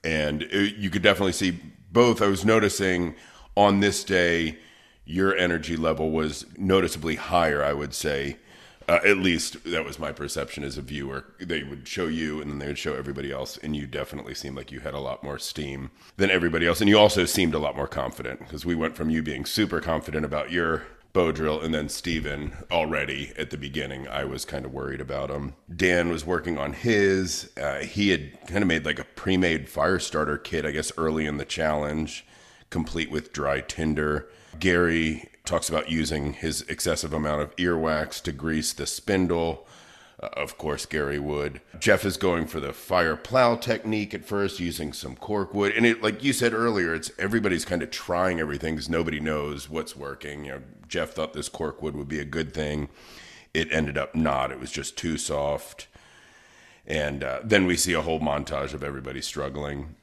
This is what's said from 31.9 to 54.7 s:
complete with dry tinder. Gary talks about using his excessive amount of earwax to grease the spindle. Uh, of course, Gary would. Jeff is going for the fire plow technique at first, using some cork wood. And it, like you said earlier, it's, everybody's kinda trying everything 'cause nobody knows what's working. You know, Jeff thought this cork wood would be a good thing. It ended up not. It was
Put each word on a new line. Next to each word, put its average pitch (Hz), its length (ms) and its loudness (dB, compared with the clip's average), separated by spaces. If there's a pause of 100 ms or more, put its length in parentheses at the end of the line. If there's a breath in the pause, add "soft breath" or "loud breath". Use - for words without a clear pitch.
complete 80 420 -2
with 76 220 -6
dry 69 280 0
tinder. 76 680 -2 (320 loud breath)
Gary 82 680 2 (160)
talks 82 240 -2
about 78 200 -2
using 78 440 0
his 78 300 -4
excessive 78 500 -2
amount 76 280 0
of 73 140 -6
earwax 80 680 0
to 85 80 -4
grease 78 420 -2
the 71 120 -6
spindle. 85 800 0 (560 loud breath)
Uh, - 140 -10
of 69 220 -6
course, 73 280 -4
Gary 73 340 -2
would. 71 420 -4 (180)
Jeff 104 240 4
is 95 140 0
going 85 300 2
for 82 120 -6
the 69 140 -6
fire 85 420 2
plow 120 400 4
technique 107 580 -2
at 98 120 -8
first, 101 340 -2
using 82 320 -4
some 65 240 -10
cork 104 380 -4
wood. 101 220 4
And 113 100 6
it, 113 160 4
like 107 220 0
you 135 100 4
said 120 200 2
earlier, 107 420 2
it's, 78 240 -6
everybody's 98 460 2
kinda 82 220 -2
trying 90 520 0
everything 80 360 -2
'cause 78 140 -8
nobody 80 300 0
knows 73 500 -4
what's 78 260 -6
working. 71 500 -12
You 69 80 -10
know, 67 80 -12 (260)
Jeff 80 240 -4
thought 78 220 -4
this 73 160 -8
cork 76 320 -6
wood 76 140 -4
would 71 140 -8
be 76 100 -4
a 73 60 -6
good 76 280 -4
thing. 73 360 -2 (640 loud breath)
It 78 180 0
ended 73 260 0
up 67 180 -4
not. 67 360 2
It 65 80 -10
was 65 120 -10